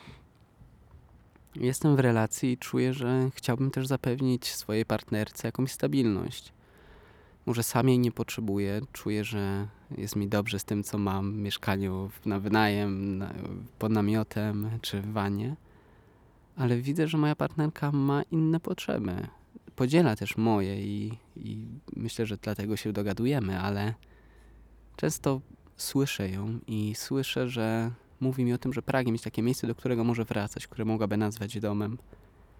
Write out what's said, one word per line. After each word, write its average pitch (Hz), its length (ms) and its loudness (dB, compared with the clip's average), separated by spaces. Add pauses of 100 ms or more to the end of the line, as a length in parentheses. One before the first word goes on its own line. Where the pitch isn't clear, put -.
(1500)
Jestem 131 420 2
w - 20 6
relacji 120 540 4
i 127 60 -2
czuję, 127 360 0
że 131 400 2
chciałbym 131 360 0
też 131 160 -2
zapewnić 127 680 0
swojej 107 300 0
partnerce 110 640 -2
jakąś 131 240 -2
stabilność. 135 800 0 (960)
Może 117 160 2
sam 120 260 4
jej 127 100 8
nie 120 140 4
potrzebuję, 101 680 -2 (120)
czuję, 107 320 -2
że 101 440 -2 (300)
jest 104 180 -4
mi 101 120 0
dobrze 104 300 0
z - 60 -8
tym, 101 180 -2
co - 160 -4
mam, 98 380 -2
mieszkaniu 98 720 -2
w-, - 180 -14
na 98 140 0
wynajem, 101 760 2
na, - 160 -6 (440)
pod 107 140 0
namiotem 107 760 0 (100)
czy - 200 -4
w 104 120 -6
wanie. 104 440 -2 (1000)
Ale 120 200 4
widzę, 143 320 0
że 160 100 2
moja 151 180 4
partnerka 151 560 0
ma 143 300 2
inne 160 380 2
potrzeby. - 680 -4 (500)
Podziela 131 400 4
też - 200 -6
moje 101 460 2
i, 104 360 -4 (180)
i 107 300 -8 (300)
myślę, 113 300 -4
że 101 100 -4
dlatego 104 400 -2
się 107 160 -2
dogadujemy, 104 680 0
ale 101 340 0 (1040)
często 139 440 0 (360)
słyszę 135 540 0
ją 104 360 -4
i 107 280 -2
słyszę, 131 540 -2
że 113 420 0 (300)
mówi 131 240 2
mi 120 80 4
o 123 60 2
tym, 127 140 -2
że 117 100 -2
pragnie 123 300 2
mieć 113 100 -2
takie 110 200 -2
miejsce, 123 240 2
do 117 80 0
którego 120 300 0
może 117 200 2
wracać, - 420 -4
które - 180 -6
mogłaby 107 320 0
nazwać 104 440 -2
domem. 104 380 -2 (600)